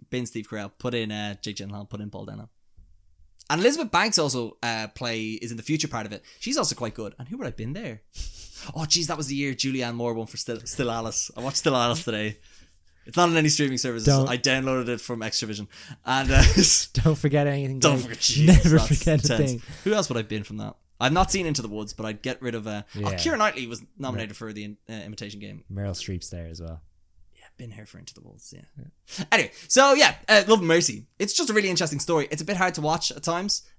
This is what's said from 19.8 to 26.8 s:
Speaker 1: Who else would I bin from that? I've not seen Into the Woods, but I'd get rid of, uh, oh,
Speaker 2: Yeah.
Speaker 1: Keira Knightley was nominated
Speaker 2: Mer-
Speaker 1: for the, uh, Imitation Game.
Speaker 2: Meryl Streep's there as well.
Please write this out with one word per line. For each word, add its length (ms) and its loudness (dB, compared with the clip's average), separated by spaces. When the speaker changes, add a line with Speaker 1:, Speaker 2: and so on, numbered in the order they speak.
Speaker 1:
Who 120 2
else 140 2
would 80 -2
I 60 -2
bin 220 -6
from 140 -12
that? 180 -10
I've 120 2
not 200 2
seen 140 -2
Into 140 -2
the 60 -6
Woods, 260 -10
but 140 -8
I'd 160 -8
get 180 -6
rid 140 -6
of, 140 -8
uh, 160 -6
oh, 60 -8
Speaker 2:
Yeah. 140 -4
Speaker 1:
Keira 220 -2
Knightley 300 -2
was 160 -12
nominated 320 -6
Speaker 2:
Mer- 40 -14
Speaker 1:
for 180 -12
the, 240 -12
uh, 40 -14
Imitation 480 -14
Game. 280 -16
Speaker 2:
Meryl 280 -6
Streep's 340 -8
there 160 -12
as 160 -14
well. 200 -12